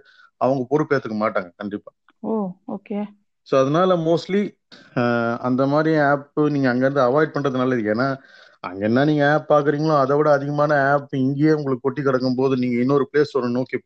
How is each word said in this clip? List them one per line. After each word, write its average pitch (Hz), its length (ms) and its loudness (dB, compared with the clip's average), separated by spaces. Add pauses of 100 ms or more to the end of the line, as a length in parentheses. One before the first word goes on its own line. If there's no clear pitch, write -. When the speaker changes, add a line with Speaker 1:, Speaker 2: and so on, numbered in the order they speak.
(380)
Speaker 1:
அவங்க 127 320 -2
பொறுப்பேத்துக்க 147 420 -2
மாட்டாங்க 107 440 -4
கண்டிப்பா. 104 360 -10 (280)
Speaker 2:
ஓ, 214 320 -6 (160)
ஓகே. 208 360 -8 (380)
Speaker 1:
So - 180 0
அதனால 165 360 2
mostly, 170 540 -2 (480)
அ, 120 400 0
அந்த 127 300 0
மாதிரி 156 300 2
ஆப் 143 420 0
நீங்க 147 300 2
அங்க 127 200 2
இருந்து 143 120 0
அவாய்ட் 135 240 2
பண்றது 139 320 -4
நல்லது. 127 360 0
ஏன்னா 131 240 -2 (420)
அங்க 95 260 -8
என்ன 120 200 2
நீங்க 147 280 2
ஆப் 151 180 0
பாக்குறீங்களோ 147 460 2
அதை 135 200 2
விட 151 140 2
அதிகமான 147 600 2
ஆப் 143 240 -2
இங்கேயே 139 340 2
உங்களுக்கு 139 320 0
கொட்டி 135 200 -4
கிடக்கும் 127 340 0
போது 131 220 0
நீங்க 123 220 -2
இன்னொரு 135 320 2
பிளே 147 120 2
ஸ்டோரை 123 280 -2
நோக்கி 123 340 -4